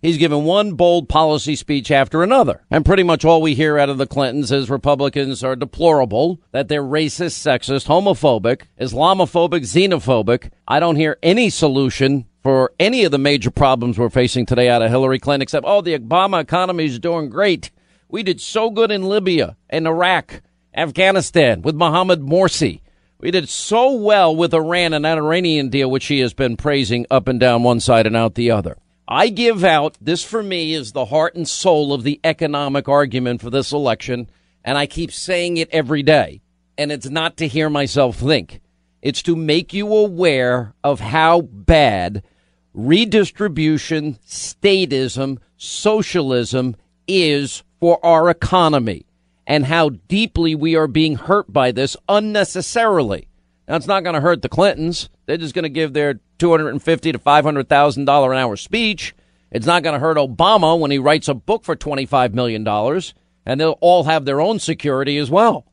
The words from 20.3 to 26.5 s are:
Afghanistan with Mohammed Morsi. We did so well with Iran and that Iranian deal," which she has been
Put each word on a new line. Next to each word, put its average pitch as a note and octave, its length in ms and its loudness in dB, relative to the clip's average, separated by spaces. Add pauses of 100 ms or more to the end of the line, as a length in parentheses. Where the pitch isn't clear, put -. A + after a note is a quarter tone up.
Afghanistan D#3+ 840 2
with D3+ 140 -2
Mohammed E3+ 460 2
Morsi. C#3 600 0 (380)
We - 100 -6
did F3 180 -2
so A#3+ 440 0
well G#3 440 4
with E3+ 200 0
Iran E3 380 0
and D3+ 120 -2
that D#3+ 140 0
Iranian D#3 500 0
deal," C3+ 200 0
which C3 120 -2
she C#3+ 180 -2
has B2 140 0
been A#2+ 240 -4